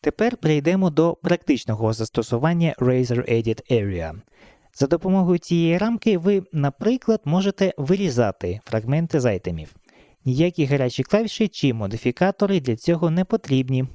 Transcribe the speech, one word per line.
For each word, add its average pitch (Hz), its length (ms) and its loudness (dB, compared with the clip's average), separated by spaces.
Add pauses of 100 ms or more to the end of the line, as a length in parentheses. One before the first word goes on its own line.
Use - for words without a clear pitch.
Тепер 233 360 -2
перейдемо 160 540 2
до 160 240 2
практичного 117 760 -2
застосування 127 840 0
Razer 123 540 0
Edit 113 400 -2
Area. 92 480 -2 (540)
За 139 120 0
допомогою 180 520 2
цієї 170 400 0
рамки 214 400 0
ви, 190 240 0 (100)
наприклад, 208 720 0
можете 190 520 0
вирізати 123 880 0
фрагменти 147 560 -2
з 123 40 -2
айтемів. 87 500 -2 (500)
Ніякі 156 400 0
гарячі 131 380 0
клавіші 214 460 0
чи 135 260 -2
модифікатори 123 840 -2
для 127 160 -2
цього 170 340 0
не 175 140 0
потрібні. 131 600 0 (100)